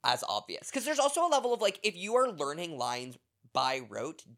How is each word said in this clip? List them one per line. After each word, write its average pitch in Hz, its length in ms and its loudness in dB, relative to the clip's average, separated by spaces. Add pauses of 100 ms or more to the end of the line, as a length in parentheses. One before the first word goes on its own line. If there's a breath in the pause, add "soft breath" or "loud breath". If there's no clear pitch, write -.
as 123 240 2
obvious. - 420 -6
'Cause 254 140 -2
there's 294 160 0
also 285 260 4
a - 20 2
level 247 240 4
of, 226 80 0
like, 202 220 2
if 208 140 0
you 202 200 -4
are 254 140 4
learning 151 480 -4
lines 123 400 -4 (340)
by 131 280 2
rote 113 420 -8 (160)